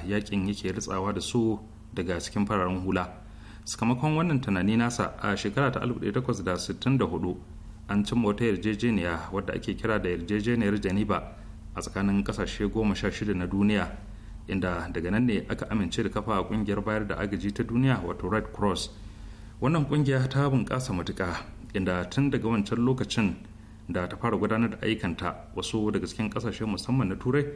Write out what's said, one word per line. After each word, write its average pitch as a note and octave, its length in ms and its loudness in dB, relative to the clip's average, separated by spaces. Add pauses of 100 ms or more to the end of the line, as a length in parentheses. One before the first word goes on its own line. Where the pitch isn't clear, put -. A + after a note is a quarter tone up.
yaƙin G2+ 400 0
yake G2+ 240 -2
ritsawa F#2+ 420 -2
da G2+ 60 -2
su A2+ 400 2 (340)
daga F2 280 -2
cikin G#2 240 0
fararen F#2+ 400 2
hula. F#2 240 0 (560)
Sakamakon B2+ 500 2
wannan D#3+ 240 2
tunani G2+ 380 2
nasa, A#2 420 2
a G2+ 160 0
shekara A#2+ 380 2
ta - 80 -2
alif A#2+ 160 0
ɗari G2+ 160 0
takwas A#2+ 300 0
da F2+ 140 2
sittin B2+ 400 2
da A2 80 6
hudu, F2 300 0 (540)
an G2+ 160 4
cimma A#2 220 4
wata G#2 180 2
yarjejeniya F#2+ 880 2
wadda G2 220 -2
ake - 200 -2
kira G#2+ 240 0
da F#2 100 0
Yarjejeniyar G#2 680 2
Geneva F#2+ 440 2 (520)
a F2+ 60 -4
tsakanin G2 420 2
ƙasashe G2+ 480 -2
goma G#2+ 240 2
sha G#2 140 -2
shida G#2 260 -2
na F2+ 120 0
duniya, G2 420 2 (580)
inda F2+ 460 -2
daga E2+ 180 -2
nan A2+ 140 4
ne G#2+ 140 4 (100)
aka - 220 -4
amince G#2 320 0
da G2+ 60 0
kafa G2+ 380 0
ƙungiyar G2+ 380 0
bayar G#2+ 220 0
da G2 80 -4
agaji G2+ 360 -2
ta A#2 120 -2
duniya, A#2+ 420 2
wato F2 260 -4
Red G#2+ 220 0
Cross. G2 360 -2 (720)
Wannan D3+ 300 4
ƙungiya C3+ 400 4
ta C#3 200 4
bunƙasa A2 440 2
matuƙa, F2 420 -2 (380)
inda F#2 360 2
tun C#3 200 2
daga A#2 180 0
wancan A2+ 380 2
lokacin A#2+ 500 2 (540)
da F2 180 -2
ta - 80 -8
fara A2+ 220 0
gudanar A2 320 2
da G2 80 -6 (100)
aikanta, F#2+ 480 0 (200)
wasu G#2+ 360 0
daga A2 160 0
cikin A2 220 -4
ƙasashe A2 360 -4
musamman A#2 440 0
na F#2 60 -2
Turai C#3+ 300 2 (100)